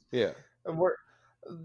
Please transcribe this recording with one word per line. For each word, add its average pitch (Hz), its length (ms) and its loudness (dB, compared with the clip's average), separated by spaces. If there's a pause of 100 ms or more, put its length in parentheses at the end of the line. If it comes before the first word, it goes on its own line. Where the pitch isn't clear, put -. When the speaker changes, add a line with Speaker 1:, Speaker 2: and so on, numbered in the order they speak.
(100)
Speaker 1:
Yeah. 107 220 2 (340)
Speaker 2:
And 165 120 -4
we're, 180 160 4 (720)